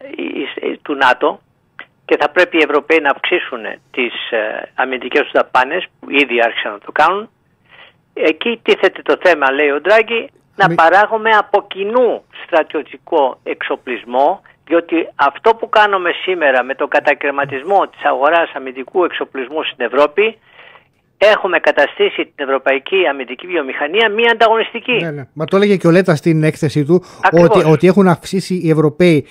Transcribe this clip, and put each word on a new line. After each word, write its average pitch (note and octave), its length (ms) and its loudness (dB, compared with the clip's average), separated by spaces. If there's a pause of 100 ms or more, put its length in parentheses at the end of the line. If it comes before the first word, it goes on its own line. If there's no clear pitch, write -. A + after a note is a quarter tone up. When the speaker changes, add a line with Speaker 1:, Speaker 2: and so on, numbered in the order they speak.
(160)
Speaker 1:
ή, - 540 -8
ή, - 120 -8
του D3+ 120 -8
νατο, C#3 460 0 (640)
και D#3+ 160 0
θα D3 100 0
πρέπει F3 260 0
οι D#3+ 120 4
Ευρωπαίοι D3+ 320 0
να C#3+ 100 0
αυξήσουν C3+ 500 -4 (300)
τις, A#2+ 240 -6 (160)
ε, A2 440 -4
αμυντικές B2+ 480 -2
τους - 100 -8
δαπάνες, C3+ 540 0 (140)
που - 100 -16
ήδη A#2+ 340 0
άρχισαν A2+ 280 -4
να G2+ 60 -12
το - 140 -18
κάνουν. F#3 360 0 (840)
Εκεί A3 480 -2
τίθεται F#3+ 400 0
το C#3+ 200 0
θέμα, D3+ 300 2
λέει D3 180 0
ο C#3+ 100 -2
Ντράγκη, A3 500 0 (260)
να G3 120 4
Speaker 2:
Μη- E3 80 -4
Speaker 1:
παράγουμε G#3 540 4
από G3+ 360 2
κοινού G3+ 580 -2 (200)
στρατιωτικό D3+ 1000 -2
εξοπλισμό, C3 1000 -4 (240)
διότι E3+ 480 -2
αυτό D3 400 0
που A3+ 140 -10
κάνουμε G3 420 2 (120)
σήμερα D3 400 0
με C3 120 -6
τον C#3+ 140 -4
κατακαιρματισμό C#3+ 1000 -2
της - 160 -10
αγοράς D3 500 0
αμυντικού C3 500 -4
εξοπλισμού C#3 580 -6
στην - 240 -6
Ευρώπη, D3 520 0 (800)
έχουμε F#3+ 400 2
καταστήσει D3+ 680 0
την - 220 -12
ευρωπαϊκή C3+ 640 0
αμυντική C3 360 -8
βιομηχανία D#3+ 640 -2
μη A#3 200 0
ανταγωνιστική. A3+ 640 0 (100)
Speaker 2:
Ναι, E3 80 -6
ναι. C#3+ 240 -10
Μα D#3 100 -8
το F#3 120 0
έλεγε G3+ 200 4
και E3+ 100 0
ο E3+ 40 4
Λέτα F3+ 240 4
στην D#3+ 280 0
έκθεσή D3+ 420 0
του, F3 200 2 (180)
Speaker 1:
Ακριβώς. E3+ 340 6
Speaker 2:
ότι, D#3 140 4
ότι D#3 160 4
έχουν F#3+ 220 4
αυξήσει F3+ 560 -2
οι D#3+ 60 2
Ευρωπαίοι D#3 600 2